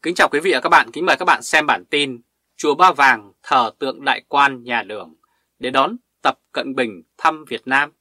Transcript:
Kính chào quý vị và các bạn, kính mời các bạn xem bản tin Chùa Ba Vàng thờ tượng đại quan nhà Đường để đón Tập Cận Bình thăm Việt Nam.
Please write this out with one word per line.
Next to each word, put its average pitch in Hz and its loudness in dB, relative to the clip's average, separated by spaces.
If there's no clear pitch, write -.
Kính 175 -4
chào 180 2
quý 143 -2
vị 185 -2
và 127 -2
các 170 -4
bạn, 165 4
kính 175 -6
mời 147 2
các 185 -8
bạn 151 2
xem 151 0
bản 104 -2
tin 135 -4
Chùa 151 0
Ba 180 4
Vàng 123 2
thờ 123 0
tượng 135 -8
đại 123 -2
quan 139 0
nhà 117 -4
Đường 95 -14
để 127 -6
đón 139 0
Tập - 0
Cận 135 -8
Bình 110 -4
thăm 156 -2
Việt 117 -10
Nam. 139 0